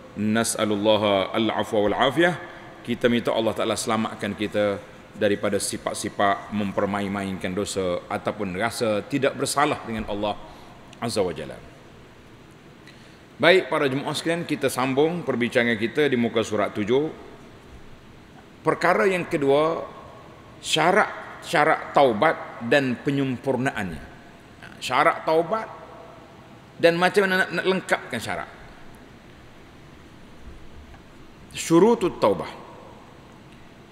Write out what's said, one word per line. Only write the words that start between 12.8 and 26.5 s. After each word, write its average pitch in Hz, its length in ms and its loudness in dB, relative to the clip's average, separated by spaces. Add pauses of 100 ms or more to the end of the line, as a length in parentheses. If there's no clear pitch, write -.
Baik, 175 320 6
para 147 160 2
jemaah 135 240 -2
sekalian, 165 320 -4
kita 139 240 -2
sambung 139 560 2
perbincangan 120 480 2
kita 113 320 0
di 135 80 2
muka 113 320 2
surat 104 320 -2
tujuh. 127 320 2 (1500)
Perkara 180 480 2
yang 175 160 0
kedua, 151 560 2 (800)
syarat-syarat - 1300 2
taubat 143 800 4
dan 135 320 2
penyempurnaannya. 127 960 -2 (800)
Syarat 151 480 2
taubat 170 400 0 (1120)